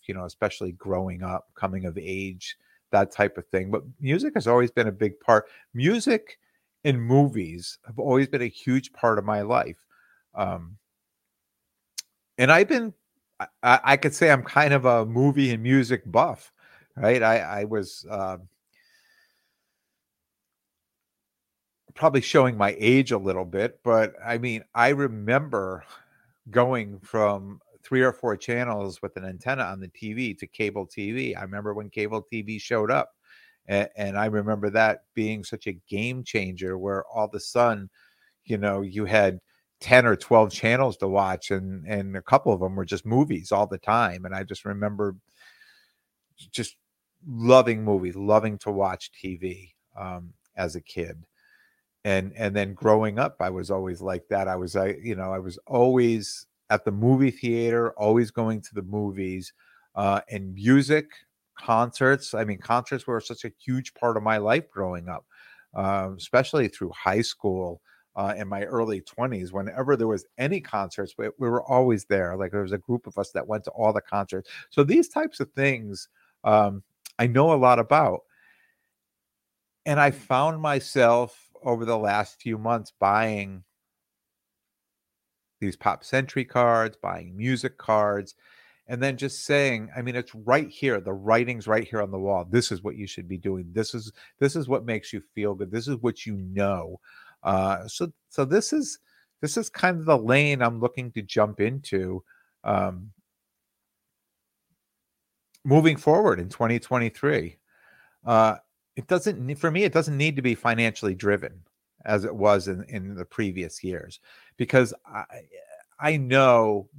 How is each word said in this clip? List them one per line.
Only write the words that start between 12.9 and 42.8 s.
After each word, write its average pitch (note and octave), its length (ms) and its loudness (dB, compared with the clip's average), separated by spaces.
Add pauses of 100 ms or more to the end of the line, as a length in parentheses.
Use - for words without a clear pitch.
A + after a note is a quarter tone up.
I, - 80 -10 (160)
I, B2 200 8
I C#3 140 6
could C#3+ 160 -2
say E3 160 4
I'm C3 140 6
kind D3 300 2
of B2+ 120 2
a A#2 220 4
movie C3 440 2
and A2+ 120 -4
music B2+ 420 2
buff, B2+ 480 -2 (420)
right? A#2 280 2
I, A2+ 160 4
I G2 240 -6
was, G#2 480 -6
uh, F#2+ 260 -6 (3500)
probably C#3 260 2
showing B2+ 340 4
my G2+ 240 2
age B2 320 4
a A2 60 2
little F#2 260 -2
bit, G2 400 -6
but A2+ 300 2 (120)
I A#2 120 -2
mean, A#2 260 -6 (100)
I A#2+ 160 4
remember A#2 920 -2 (640)
going A2+ 500 0
from G2+ 600 -2 (240)
three C3 180 0
or B2+ 120 4
four G#2+ 240 -4
channels A#2 640 -6
with - 160 -10
an F#2 80 -12
antenna B2 380 -6
on F#2+ 180 -8
the F#2 80 -14
T G#2+ 240 -12
V A#2 220 -6
to F#2 120 -14
cable G2+ 380 -6
T G2+ 260 -10
V. B2 240 -6
I F2+ 60 -12
remember G2+ 320 -10
when G#2 160 -12
cable G#2+ 320 -6
T A2+ 200 -10
V G#2+ 160 -10
showed A2 320 -2
up, C3+ 260 -2 (520)
a-, G2+ 300 0
and G2+ 200 -6
I G#2+ 100 0
remember G#2 420 -2
that A2 340 2 (100)
being A2 300 -4
such - 240 -12
a F#2 100 -8 (120)
game A#2+ 340 -6
changer F#2 540 -6
where G2 280 -4
all A2 200 -4
of G#2 80 -6
a G2+ 60 -8
sudden, A2 500 0 (560)
you A2 120 -4
know, G2 240 -2
you G2+ 220 -6
had G2 380 2 (400)
ten B2+ 240 6
or A2+ 100 4
twelve A2 360 4
channels A#2+ 460 0
to G2 100 -4
watch, F#2+ 440 -2
and, F#2+ 340 -6
and G2 300 -6
a F#2 60 -10
couple C3+ 320 2
of F2+ 80 -2
them F#2 140 -2
were F#2+ 100 -4